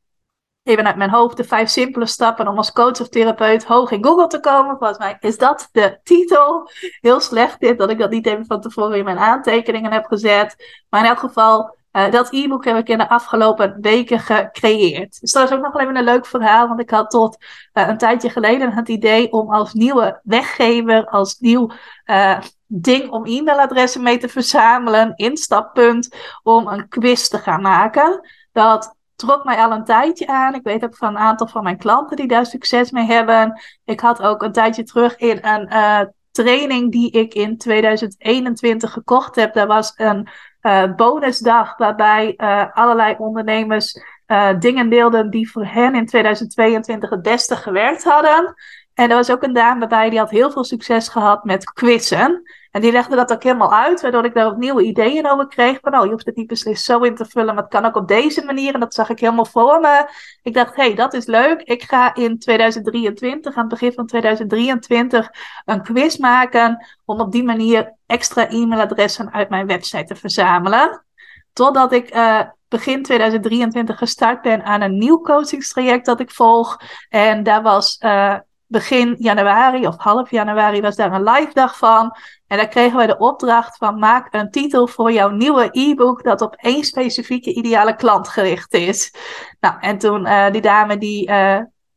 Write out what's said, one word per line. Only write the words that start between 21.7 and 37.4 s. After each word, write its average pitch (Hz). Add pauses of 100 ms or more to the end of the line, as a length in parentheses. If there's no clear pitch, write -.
eh, 196 (280)
ding 247
om 226
e-mailadressen 262
mee 240
te 240
verzamelen, 233
instappunt, 240 (260)
om 226
een 208
quiz 240
te 202
gaan 196
maken. 226 (240)
Dat 220 (220)
trok 277
mij 254
al 226
een 220
tijdje 277
aan. 269
Ik 254
weet 220
ook 226
van 226
een 208
aantal 220
van 185
mijn 180
klanten 285
die 269
daar 240
succes 247
mee 233
hebben. 226 (240)
Ik 220
had 233
ook 208
een 214
tijdje 226
terug 240
in 220
een, 214
eh, 208 (300)
training 247
die 240
ik 220
in 214